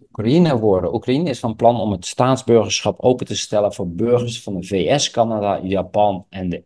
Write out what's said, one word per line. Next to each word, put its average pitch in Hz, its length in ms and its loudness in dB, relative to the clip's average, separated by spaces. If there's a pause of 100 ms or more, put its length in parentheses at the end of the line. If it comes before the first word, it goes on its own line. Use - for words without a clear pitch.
Oekraïne 139 560 2
worden. 95 360 2
Oekraïne 131 360 -2
is 131 100 -6
van 110 160 -4
plan 120 240 2
om 107 120 -2
het 90 140 -6
staatsburgerschap 117 920 0
open 127 260 2
te 120 100 -8
stellen 104 380 -2
voor 95 160 -8
burgers 117 540 -2
van 98 160 -6
de 92 80 -10
V 95 320 0
S, - 120 -4
Canada, 107 520 0
Japan 95 640 0
en 92 200 -6
de 87 160 -6